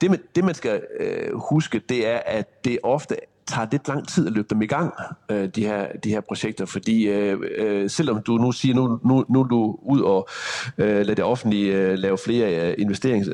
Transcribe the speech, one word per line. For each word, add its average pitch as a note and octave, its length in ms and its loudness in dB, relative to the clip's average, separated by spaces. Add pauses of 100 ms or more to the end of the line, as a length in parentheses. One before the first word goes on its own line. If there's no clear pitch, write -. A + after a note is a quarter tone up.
det, F#3 100 4
man, F3+ 80 4 (160)
det, F3 100 2
man F3+ 100 2
skal, G#2+ 260 -2 (200)
øh, F2+ 340 -4
huske, D3 440 0 (100)
det A#2+ 200 0
er, - 180 0
at - 380 -4
det A#2+ 180 0
ofte C3 320 0 (320)
tager A#2+ 240 -4
lidt C#3+ 180 -2
lang C#3 200 -4
tid - 180 0
at G#2+ 60 -2
løbe G#2 180 -2
dem G#2+ 120 0
i G#2+ 40 -2
gang, C#3+ 260 -2 (380)
øh, G2+ 180 -2
de G#2+ 180 -4
her, G2+ 200 -2 (180)
de G#2+ 40 -2
her G#2+ 120 0
projekter, - 460 -6
fordi, A2 420 0
øh, G2+ 300 0 (180)
øh, G2+ 340 0
selvom A#2+ 320 0
du A#2 140 0
nu A#2+ 160 2
siger, C3 220 2
nu, A#2+ 300 2
nu, C3 240 4
nu C3 120 4
er C3 40 4
du A#2 380 0
ud C3+ 180 2
og, F#2+ 280 2 (500)
øh, G2+ 100 2
lader G2+ 260 2
det G2 100 2
offentlige, G#2 500 2
øh, F#2+ 240 2
lave F#2+ 260 0
flere, G2+ 460 2
øh, - 80 0
investeringer, G2+ 560 0